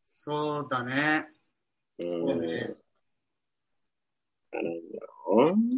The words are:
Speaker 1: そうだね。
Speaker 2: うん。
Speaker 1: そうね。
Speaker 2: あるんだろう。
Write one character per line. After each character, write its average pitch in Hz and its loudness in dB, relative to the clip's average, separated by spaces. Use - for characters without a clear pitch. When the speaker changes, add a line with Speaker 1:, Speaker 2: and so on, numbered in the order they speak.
Speaker 1:
そ 151 -4
う 135 -6
だ 127 0
ね。 151 0
Speaker 2:
う 87 -8
ん。 - -4
Speaker 1:
そ 87 -2
う - -
ね。 82 -4
Speaker 2:
あ 85 -8
る 82 -4
ん 82 -10
だ - -12
ろ 117 4
う。 190 2